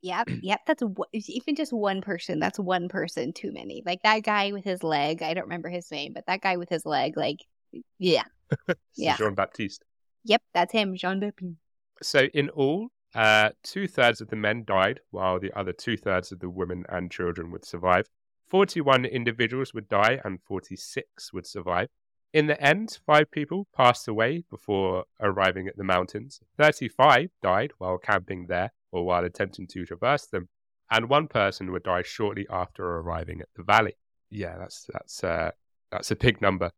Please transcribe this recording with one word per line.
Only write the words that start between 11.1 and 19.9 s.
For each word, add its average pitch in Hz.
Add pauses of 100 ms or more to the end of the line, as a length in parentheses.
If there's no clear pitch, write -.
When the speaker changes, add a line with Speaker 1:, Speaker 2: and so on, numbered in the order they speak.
Speaker 2:
So 135 (100)
in 143
all, 156 (260)
uh, 107 (120)
two-thirds 127
of 107
the 113
men 107
died, 98 (120)
while 92
the 98
other 95
two-thirds 98
of 90
the 92
women 87
and 90
children 87
would 90
survive. 90 (440)
Forty-one 139
individuals 120
would 107
die, 107